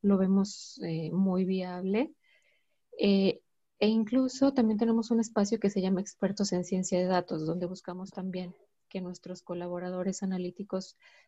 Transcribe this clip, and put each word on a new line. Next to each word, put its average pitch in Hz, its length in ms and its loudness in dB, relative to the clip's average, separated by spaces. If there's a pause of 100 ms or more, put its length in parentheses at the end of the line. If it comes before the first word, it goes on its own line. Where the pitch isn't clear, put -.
lo 202 160 6
vemos, 196 640 0
eh, 165 300 -4
muy 185 320 2
viable. 190 680 -2 (840)
Eh, 196 420 4 (380)
e 208 80 4
incluso 247 680 2
también 220 260 2
tenemos 226 320 2
un 226 100 4
espacio 214 400 0
que 196 100 2
se 202 120 -2
llama 185 180 2
Expertos 196 520 -2
en 180 120 0
Ciencia 185 340 -2
de 180 80 2
Datos, 175 400 -2
donde 175 200 -2
buscamos 185 440 -10
también 185 460 -8 (320)
que 190 120 -8
nuestros 180 420 -12
colaboradores 180 800 -6
analíticos 190 720 -6 (320)